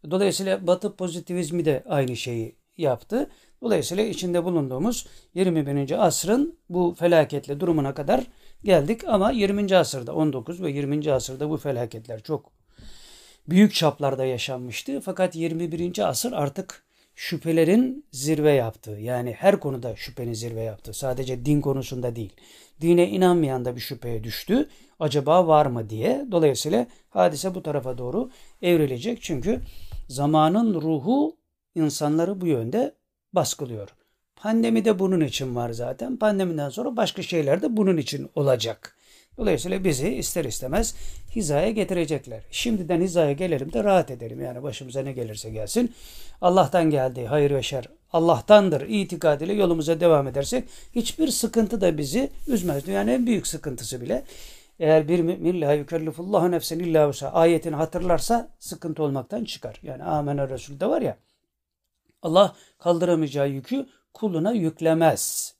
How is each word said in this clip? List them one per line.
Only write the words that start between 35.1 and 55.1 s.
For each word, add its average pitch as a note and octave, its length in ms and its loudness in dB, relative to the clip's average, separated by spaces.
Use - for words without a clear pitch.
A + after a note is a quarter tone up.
için C3 340 -2
var A#2+ 140 -2
zaten. C3 480 -6
Pandemiden F#3 520 0
sonra A3 280 -6
başka G#3+ 240 -2
şeyler D3 400 0
de B3 160 -2
bunun F#3+ 200 4
için C#3+ 380 -6
olacak. B2+ 600 0
Dolayısıyla F#3 460 -2
bizi D#3 260 0
ister - 360 -4
istemez C3+ 500 -2
hizaya F3 360 0
getirecekler. D#3+ 800 -4
Şimdiden F3+ 500 0
hizaya E3+ 300 2
gelelim D3+ 420 -2
de A3+ 100 0
rahat F#3+ 280 4
edelim. A#2+ 300 -10
Yani B2+ 220 -10
başımıza C3+ 380 -8
ne C3+ 100 -6
gelirse A2 380 -10
gelsin. A2+ 440 -2
Allah'tan F3+ 480 4
geldi, C3 360 -2
hayır C#3+ 260 2
ve C3+ 120 -2
şer C3 220 -6
Allah'tandır E3 720 6
itikadıyla E3+ 720 0
yolumuza E3 460 2
devam D#3 280 6
edersek C#3 400 -2
hiçbir A#3+ 320 0
sıkıntı A3+ 540 0
da E3+ 160 2
bizi D#3 320 -2
üzmez. F3 380 0
Dünyanın G3 220 -2
en B3 180 2
büyük A3+ 220 0
sıkıntısı B2+ 540 -8
bile, A#2+ 220 -4
eğer D#3 280 6
bir F3 120 2